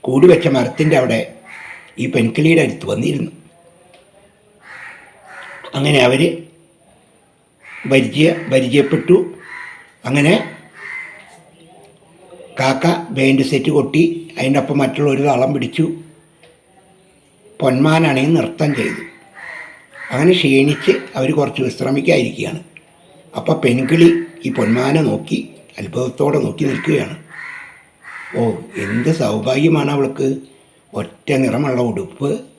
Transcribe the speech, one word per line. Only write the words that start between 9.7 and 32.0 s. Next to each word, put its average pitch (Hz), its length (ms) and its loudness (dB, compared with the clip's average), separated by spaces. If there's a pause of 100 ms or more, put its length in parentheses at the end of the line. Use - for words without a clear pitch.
അങ്ങനെ 143 300 4 (2250)
കാക്ക 151 260 0 (300)
ബാൻഡ് 135 340 2
സെറ്റ് 143 200 0
കൊട്ടി, 147 300 0 (380)
അതിൻ്റെ 135 220 0
ഒപ്പം 135 180 -2
മറ്റുള്ളവർ 139 480 0
താളം 131 280 2
പിടിച്ചു. 131 300 -2 (1800)
പൊന്മാനാണെങ്കിൽ 143 720 2
നൃത്തം 160 440 0
ചെയ്തു. - 240 -4 (1120)
അങ്ങനെ 151 200 4
ക്ഷീണിച്ച് 143 600 2 (220)
അവർ 135 140 -2 (100)
കുറച്ച് 139 240 -2
വിശ്രമിക്കാതിരിക്കുകയാണ്. 139 1000 -2 (760)
അപ്പോൾ - 260 0
പെൺകിളി 135 440 4 (380)
ഈ - 20 -4 (100)
പൊന്മാനെ 127 500 0
നോക്കി - 300 -4 (400)
അത്ഭുതത്തോടെ 127 600 -2
നോക്കി - 260 -2
നിൽക്കുകയാണ്. 139 520 -2 (1200)
ഓ, 117 40 0 (420)
എന്ത് 117 260 -2 (120)
സൗഭാഗ്യമാണ് 139 680 0
അവൾക്ക്! 135 380 -2 (640)
ഒറ്റ - 400 -10
നിറമുള്ള 131 480 0
ഉടുപ്പ് 113 500 -4 (280)